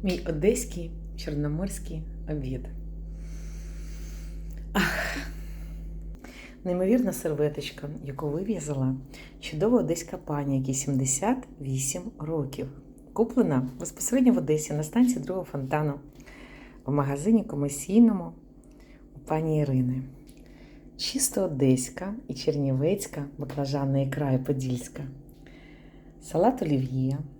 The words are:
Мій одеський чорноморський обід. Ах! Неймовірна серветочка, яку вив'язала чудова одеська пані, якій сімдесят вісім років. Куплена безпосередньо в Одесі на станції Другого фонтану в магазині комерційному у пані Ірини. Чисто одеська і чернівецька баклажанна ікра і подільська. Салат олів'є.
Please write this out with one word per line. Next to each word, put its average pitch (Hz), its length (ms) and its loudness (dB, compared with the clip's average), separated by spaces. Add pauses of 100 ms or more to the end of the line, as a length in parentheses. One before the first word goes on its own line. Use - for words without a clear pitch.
Мій 175 240 2
одеський 170 640 0 (260)
чорноморський 160 840 -4 (280)
обід. 131 360 -4 (2000)
Ах! - 440 0 (1500)
Неймовірна 185 500 4
серветочка, 147 760 -2 (160)
яку 139 240 -4
вив'язала 147 680 0 (440)
чудова 208 400 4
одеська 170 380 0
пані, 139 400 0
якій 131 160 0
сімдесят 139 640 2 (240)
вісім 135 400 -2 (180)
років. 151 480 -2 (460)
Куплена 160 560 4 (100)
безпосередньо 240 540 4
в - 40 6
Одесі 151 360 2
на 151 100 0
станції 247 420 4
Другого 185 200 -4
фонтану 143 480 0 (920)
в 135 60 0
магазині 143 520 4
комерційному 175 880 4 (840)
у - 40 -14
пані 156 400 0
Ірини. 131 420 2 (960)
Чисто - 460 0
одеська 143 720 4 (140)
і - 60 -8
чернівецька 143 920 0 (120)
баклажанна 139 640 0
ікра 139 320 0
і 131 60 6
подільська. 131 680 -2 (1160)
Салат 220 400 2
олів'є. 131 560 2 (220)